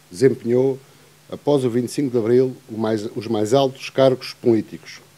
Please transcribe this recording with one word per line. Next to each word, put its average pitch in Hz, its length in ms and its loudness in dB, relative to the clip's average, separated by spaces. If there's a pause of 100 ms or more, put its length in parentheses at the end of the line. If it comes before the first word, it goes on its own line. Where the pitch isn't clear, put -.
(120)
desempenhou, 127 680 0 (520)
após 139 340 0
o 123 60 0
vinte 120 180 -2
e - 40 -14
cinco 139 200 -4
de 120 60 -2
Abril, 123 380 2 (140)
o 110 80 -10
mais, 110 280 -2 (100)
os 110 100 -8
mais 107 280 -2
altos 135 360 0
cargos 131 440 0
políticos, - 680 -2 (180)